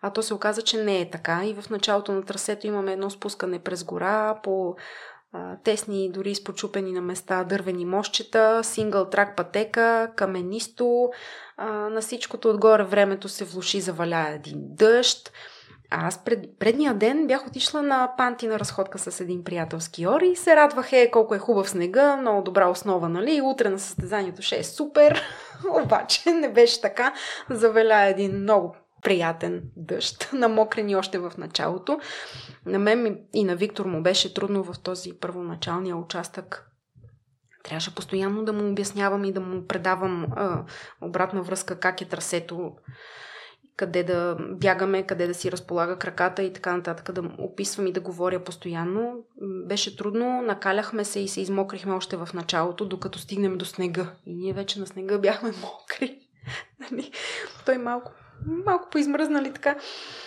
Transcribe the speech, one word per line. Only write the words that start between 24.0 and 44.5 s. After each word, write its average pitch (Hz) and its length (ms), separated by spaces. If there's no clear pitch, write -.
ще - 160
е - 60
супер." 294 580
<laughs> 330 360
Обаче - 480
не 294 200
беше 233 280
така. 240 320
Заваля 220 560
един 196 360
много 196 340
приятен 175 720
дъжд, - 560
намокрени 220 640
още 190 220
в 175 200
началото. 175 640
На 190 120
мен 208 240
ми, 214 140
и 208 120
на 180 120
Виктор 202 300
му 165 160
беше 185 320
трудно 196 300
в 175 180
този 185 380
първоначалния 175 760
участък. 170 680
Трябваше 165 300
постоянно 196 500
да 214 80
му 208 180
обяснявам 202 540
и 196 80
да 190 80
му 185 260
предавам, 185 600
а, 175 280
обратна 180 400
връзка 180 380
как 185 200
е 190 40
трасето, 170 680
къде 180 260
да 175 380
бягаме, 190 680